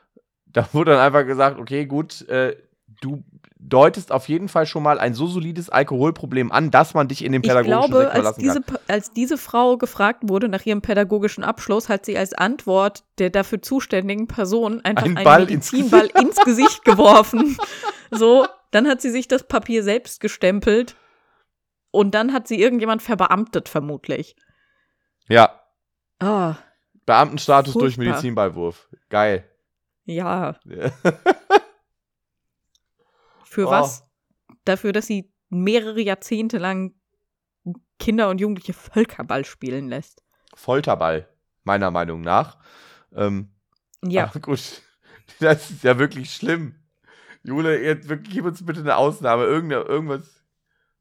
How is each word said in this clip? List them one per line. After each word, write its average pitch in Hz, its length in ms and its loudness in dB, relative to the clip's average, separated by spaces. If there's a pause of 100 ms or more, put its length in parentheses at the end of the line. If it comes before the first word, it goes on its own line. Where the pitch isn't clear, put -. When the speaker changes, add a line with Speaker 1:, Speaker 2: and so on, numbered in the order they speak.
(460)
Speaker 1:
Da 113 260 -2
wurde 156 200 4
dann 135 80 6
einfach 139 260 4
gesagt, 135 320 0
„Okay, 139 280 -6
gut, 143 420 -8
äh, 127 280 -2 (440)
du 139 240 -10 (340)
deutest 143 540 4
auf 127 160 -2
jeden 170 200 -4
Fall 160 180 0
schon 156 160 -6
mal 147 160 2
ein 120 160 -2
so 135 140 -4
solides 170 420 -8
Alkoholproblem 131 840 -2
an, 143 200 0
dass 151 220 4
man 147 140 2
dich 135 160 -8
in 135 80 -4
den 131 100 0
Speaker 2:
Ich 113 60 -2
Speaker 1:
pädagogischen 127 420 2
Speaker 2:
glaube, 262 120 4
Speaker 1:
Sektor 269 120 0
Speaker 2:
als 214 100 2
Speaker 1:
lassen 214 160 -2
Speaker 2:
diese 277 200 2
Speaker 1:
kann.“ 269 40 -8
Speaker 2:
Pa-, - 280 -8
als 208 200 -4
diese 254 260 -4
Frau 247 400 0
gefragt 226 500 -2
wurde 196 200 0
nach 190 180 -6
ihrem 208 160 -2
pädagogischen 202 600 -2
Abschluss, 220 440 -4
hat 196 180 -4
sie 208 120 -4
als 190 160 -6
Antwort 196 680 -2 (140)
der 180 120 0
dafür 196 320 -2
zuständigen 208 640 -4
Person 220 580 -4
einfach - 200 0
Speaker 1:
Ein 165 120 0
Speaker 2:
einen - 80 0
Speaker 1:
Ball 156 260 8
ins - 220 -4
Speaker 2:
Medizinball 277 360 4
Speaker 1:
Gesicht. 370 140 4
Speaker 2:
ins 359 220 0
Gesicht 254 400 2
geworfen. 220 800 6
<laughs> 403 40 -6 (480)
So, 233 320 6 (260)
dann 220 160 4
hat 262 120 0
sie 262 100 -4
sich 247 160 -4
das - 220 -2
Papier 226 340 -2
selbst 208 380 -4
gestempelt 208 760 0 (960)
und 202 220 2
dann 233 200 0
hat 254 120 -4
sie 220 140 -4
irgendjemand 220 400 0
verbeamtet, 190 680 -2
vermutlich. 147 680 -8 (920)
Speaker 1:
Ja. 113 340 6 (560)
Speaker 2:
Ah. 185 380 -2 (500)
Speaker 1:
Beamtenstatus 139 640 4
durch 135 220 0
Speaker 2:
Furchtbar. 120 100 -6 (120)
Speaker 1:
Medizinballwurf. 90 760 -4 (180)
Geil. 104 400 0 (560)
Speaker 2:
Ja. 175 520 -8 (100)
Speaker 1:
Ja. 87 240 -8 (120)
<laughs> - 100 0 (2250)
Speaker 2:
Für - 240 -4
Speaker 1:
Oh. - 20 -2
Speaker 2:
was? - 360 0 (580)
Dafür, 190 280 -2
dass 214 140 -4
sie 196 260 -8 (160)
mehrere 214 520 -2
Jahrzehnte 214 580 -4
lang 185 360 -6 (1040)
Kinder 220 300 -2
und 185 120 -4
Jugendliche 196 320 -6
Völkerball - 720 -6
spielen 131 440 -12
lässt. 127 340 -14 (320)
Speaker 1:
Folterball, 87 760 -2 (360)
meiner 98 260 0
Meinung 85 300 -4
nach. 92 380 -2 (560)
Ähm, 101 360 -6 (540)
Speaker 2:
Ja. 180 200 -2
Speaker 1:
aber 147 160 -10
gut, 143 200 -6 (440)
<laughs> - 360 -20
das 156 300 2
ist - 140 -10
ja 123 140 4
wirklich 131 360 -4
schlimm. 165 420 -6 (680)
Jule, 147 380 -2
jetzt 147 260 -4
wirklich, 151 260 -12
gib 165 100 -6
uns 175 200 -8
bitte 156 160 -10
eine 147 160 -2
Ausnahme, 127 480 0
irgende-, 151 380 -2
irgendwas, 147 600 -8 (560)